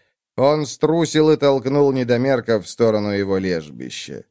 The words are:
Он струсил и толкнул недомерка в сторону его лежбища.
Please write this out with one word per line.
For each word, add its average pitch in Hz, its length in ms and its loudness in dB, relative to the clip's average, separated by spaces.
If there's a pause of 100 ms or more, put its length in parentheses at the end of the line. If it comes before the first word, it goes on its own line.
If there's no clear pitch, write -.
(360)
Он 147 300 0
струсил 156 640 2
и 151 60 4
толкнул 139 560 2
недомерка 123 680 0
в 87 80 -10
сторону 107 420 0
его 98 280 -2
лежбища. 73 920 -8